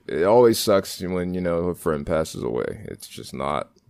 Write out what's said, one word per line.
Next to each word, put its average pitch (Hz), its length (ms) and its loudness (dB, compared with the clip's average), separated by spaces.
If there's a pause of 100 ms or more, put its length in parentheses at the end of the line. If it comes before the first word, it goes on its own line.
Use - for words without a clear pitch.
it 76 180 -2
always 113 360 6
sucks 98 400 0
when, 90 340 -4
you 90 60 -4
know, 85 280 0
a 87 60 -2
friend 76 320 -2
passes 80 380 -2
away. 60 400 -4
It's - 240 -14
just - 260 -16
not, 69 360 -4 (200)